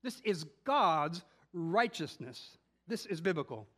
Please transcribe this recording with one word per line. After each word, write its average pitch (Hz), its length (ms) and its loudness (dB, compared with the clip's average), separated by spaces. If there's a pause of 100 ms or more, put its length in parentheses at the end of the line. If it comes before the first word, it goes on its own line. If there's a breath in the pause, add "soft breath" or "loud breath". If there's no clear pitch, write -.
This 240 240 -8
is 170 200 0 (180)
God's 175 600 4 (300 soft breath)
righteousness. 165 1040 -2 (300)
This 214 180 -4
is 180 160 -4
biblical. 143 460 -2 (100)